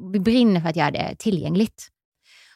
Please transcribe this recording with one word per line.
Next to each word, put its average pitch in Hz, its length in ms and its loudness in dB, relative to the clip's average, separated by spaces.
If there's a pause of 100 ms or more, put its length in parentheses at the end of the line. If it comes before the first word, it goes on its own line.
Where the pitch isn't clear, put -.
(120)
vi 202 80 -2
brinner 226 400 4
för 165 80 -2
att 160 80 -4
göra 147 140 2
det - 280 -6
tillgängligt. 190 720 -2 (680)